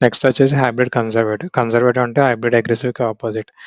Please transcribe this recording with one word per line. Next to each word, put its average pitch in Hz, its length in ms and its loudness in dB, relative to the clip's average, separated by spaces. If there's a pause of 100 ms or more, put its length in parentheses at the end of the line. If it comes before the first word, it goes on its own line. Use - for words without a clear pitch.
నెక్స్ట్ - 240 2
వచ్చేసి 135 300 2
హైబ్రిడ్ 123 340 0
కన్జర్వేటివ్. 113 600 -2
కన్జర్వేటివ్ 120 540 2
అంటే 120 180 0
హైబ్రిడ్ 120 340 0
అగ్రెసివ్‌కి 117 480 -2
ఆపోజిట్. 110 460 -6 (180)